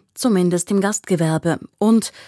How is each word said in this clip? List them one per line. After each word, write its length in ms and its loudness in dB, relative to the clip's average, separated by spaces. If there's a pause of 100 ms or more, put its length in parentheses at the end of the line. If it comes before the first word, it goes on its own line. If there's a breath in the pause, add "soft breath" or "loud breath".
(140)
zumindest 560 0
im 100 2
Gastgewerbe. 800 -2 (200)
Und 320 2 (160 loud breath)